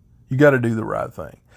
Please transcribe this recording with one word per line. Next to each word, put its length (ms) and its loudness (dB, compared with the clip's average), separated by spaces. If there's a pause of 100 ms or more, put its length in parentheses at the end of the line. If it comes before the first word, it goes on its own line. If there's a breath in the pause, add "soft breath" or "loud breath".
(300)
You 80 -4
got 140 6
to 80 0
do 160 -2
the 100 -6
right 260 -6
thing. 300 -16 (160 soft breath)